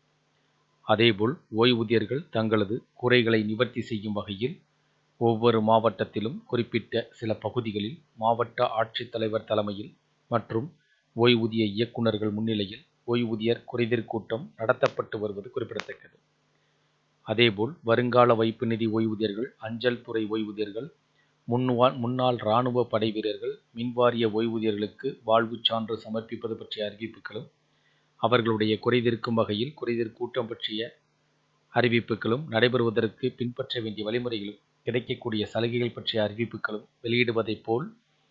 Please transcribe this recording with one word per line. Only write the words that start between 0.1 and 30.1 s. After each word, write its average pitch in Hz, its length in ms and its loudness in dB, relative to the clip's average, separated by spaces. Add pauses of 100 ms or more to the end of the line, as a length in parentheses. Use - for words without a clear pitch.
அதேபோல் 110 480 4 (220)
ஓய்வூதியர்கள் 113 760 2
தங்களது 110 460 0 (180)
குறைகளை 117 480 4
நிவர்த்தி 110 400 -2
செய்யும் 104 360 -6
வகையில் 104 360 -6 (640)
ஒவ்வொரு 113 420 4
மாவட்டத்திலும் 110 840 2
குறிப்பிட்ட 117 580 -2 (100)
சில 110 220 -4
பகுதிகளில் 107 640 -4 (160)
மாவட்ட 117 540 0 (100)
ஆட்சித்தலைவர் 110 720 -4
தலைமையில் 104 400 -2 (400)
மற்றும் 113 380 -2 (480)
ஓய்வூதிய 113 580 4
இயக்குநர்கள் 107 640 -2
முன்னிலையில் 107 480 -4 (240)
ஓய்வூதியர் 117 560 0
குறைதீர் 117 480 -2
கூட்டம் 113 340 -6 (120)
நடத்தப்பட்டு 117 600 -2
வருவது 101 320 -8
குறிப்பிடத்தக்கது. - 640 -10 (1080)
அதேபோல் 113 560 2
வருங்கால 120 520 6
வைப்பு 113 320 2
நிதி 113 200 0
ஓய்வூதியர்கள், 110 720 -2
அஞ்சல் 117 440 -2
துறை 113 280 -4
ஓய்வூதியர்கள், 107 580 -6 (600)
முன்வா-, 123 480 2
முன்னாள் 123 420 0
இராணுவ 120 460 2
படை 113 260 0
வீரர்கள், 107 420 -4 (220)
மின்வாரிய 117 560 2
ஓய்வூதியர்களுக்கு 110 800 -2 (160)
வாழ்வுச் 113 440 2
சான்று 113 280 -4
சமர்ப்பிப்பது 110 580 -8
பற்றிய 104 340 -8
அறிவிப்புகளும் 110 580 -12 (720)
அவர்களுடைய 110 580 2
குறைதீர்க்கும் 117 640 0
வகையில் 107 340 -2
குறைதீர் 117 380 -4